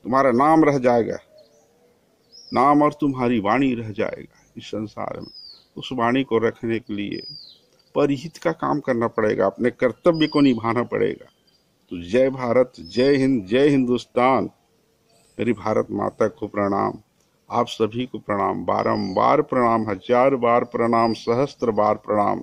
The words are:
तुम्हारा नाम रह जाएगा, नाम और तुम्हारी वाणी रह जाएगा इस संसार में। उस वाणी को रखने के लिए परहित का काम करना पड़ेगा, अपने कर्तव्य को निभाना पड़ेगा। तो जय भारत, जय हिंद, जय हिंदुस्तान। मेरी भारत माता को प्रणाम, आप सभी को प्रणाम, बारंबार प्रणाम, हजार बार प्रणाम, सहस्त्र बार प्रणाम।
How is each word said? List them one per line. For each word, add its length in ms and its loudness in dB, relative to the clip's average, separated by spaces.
तुम्हारा 280 2
नाम 320 4
रह 140 2
जाएगा, 400 0
नाम 280 4
और 100 2
तुम्हारी 480 -2
वाणी 340 0
रह 160 -8
जाएगा 540 -8
इस 80 -18
संसार 560 -10
में। 100 -16
उस 160 -14
वाणी 320 0
को 140 0
रखने 400 -2
के 160 -10
लिए 260 -8
परहित 420 -2
का 160 -4
काम 280 -4
करना 280 -2
पड़ेगा, 380 0
अपने 240 0
कर्तव्य 560 0
को 140 0
निभाना 420 2
पड़ेगा। 440 -2
तो 120 -10
जय 280 2
भारत, 500 2
जय 360 2
हिंद, 300 0
जय 220 4
हिंदुस्तान। 840 0
मेरी 140 0
भारत 380 -2
माता 380 -2
को 180 -8
प्रणाम, 520 -2
आप 160 0
सभी 400 -4
को 120 -14
प्रणाम, 460 -4
बारंबार 760 0
प्रणाम, 480 0
हजार 460 2
बार 280 2
प्रणाम, 480 0
सहस्त्र 580 -2
बार 240 2
प्रणाम। 480 -2